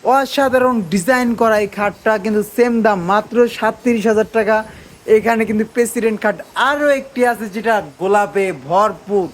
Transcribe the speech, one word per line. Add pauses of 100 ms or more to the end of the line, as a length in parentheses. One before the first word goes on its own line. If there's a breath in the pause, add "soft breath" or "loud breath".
(180)
অসাধারণ (180)
ডিজাইন (120)
করা
এই
খাটটা, (100)
কিন্তু (140)
সেম (120)
দাম (120)
মাত্র (220)
সাতত্রিশ
হাজার
টাকা। (600 loud breath)
এখানে
কিন্তু (100)
প্রেসিডেন্ট
খাট (320)
আরও (120)
একটি (100)
আছে, (100)
যেটা (240)
গোলাপে (220)
ভরপুর